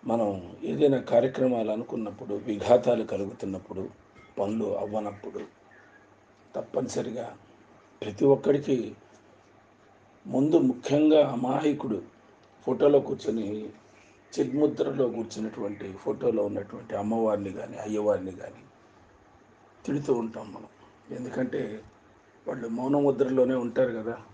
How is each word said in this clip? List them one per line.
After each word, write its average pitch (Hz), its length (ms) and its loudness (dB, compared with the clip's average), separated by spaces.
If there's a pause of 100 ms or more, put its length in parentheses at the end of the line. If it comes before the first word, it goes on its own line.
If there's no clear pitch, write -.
మనం 104 580 -2
ఏదైనా 139 360 2
కార్యక్రమాలు 120 720 2
అనుకున్నప్పుడు, 107 640 -6
విఘాతాలు 107 720 4
కలుగుతున్నప్పుడు, 98 840 -8 (500)
పనులు 101 400 -2
అవ్వనప్పుడు, 101 640 -6 (1160)
తప్పనిసరిగా - 800 -4 (640)
ప్రతి 104 220 -2
ఒక్కడికి 139 720 2 (1300)
ముందు, 143 320 4
ముఖ్యంగా 147 720 6
అమాయకుడు, 127 720 0 (640)
ఫోటోలో 139 340 6
కూర్చొని, 107 680 -4 (720)
చిన్ముద్రలో 139 680 2
కూర్చున్నటువంటి, 104 840 -6
ఫోటోలో 107 520 -2
ఉన్నటువంటి 101 520 -6
అమ్మవారిని 104 560 0
కానీ, 85 240 -10
అయ్యవారిని 101 560 0
కానీ - 300 -12 (1200)
తిడుతూ 143 280 0
ఉంటాం 110 380 -6
మనం. - 160 -16 (480)
ఎందుకంటే 123 640 -4 (680)
వాళ్ళు 117 200 -8
మౌన 127 280 -2
ముద్రలోనే 131 580 2
ఉంటారు 123 360 0
కదా. 113 280 -6 (160)